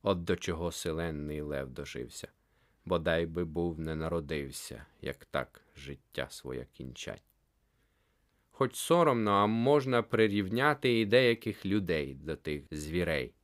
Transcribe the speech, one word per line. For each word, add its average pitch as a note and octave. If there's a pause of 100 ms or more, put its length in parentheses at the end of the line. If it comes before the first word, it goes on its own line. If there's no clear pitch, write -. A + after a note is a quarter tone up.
От F#2
до F2+
чого E2+
силенний D2+
лев C#2
дожився. C2 (580)
Бодай E2
би E2
був E2
не D#2+
народився, D#2 (160)
як -
так - (140)
життя C2+
своє B1+
кінчать. - (1300)
Хоч -
соромно, C3
а G2+
можна B2
прирівняти A2+
і A2+
деяких A#2
людей E2+
до D2
тих D2
звірей. D2+ (100)